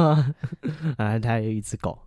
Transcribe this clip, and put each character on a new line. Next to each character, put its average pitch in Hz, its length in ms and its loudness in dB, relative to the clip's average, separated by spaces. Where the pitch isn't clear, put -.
啊， 107 240 0
他 113 180 0
有 110 120 -2
一 107 100 -4
只 - 160 -8
狗， - 300 -6